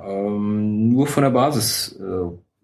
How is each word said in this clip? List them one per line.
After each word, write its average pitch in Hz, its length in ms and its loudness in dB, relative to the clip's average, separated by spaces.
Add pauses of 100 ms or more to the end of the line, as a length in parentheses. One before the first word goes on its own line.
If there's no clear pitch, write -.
ähm, 104 840 0
nur 131 180 4
von 143 160 2
der 135 80 4
Basis, 131 680 0
äh, 92 380 -6 (260)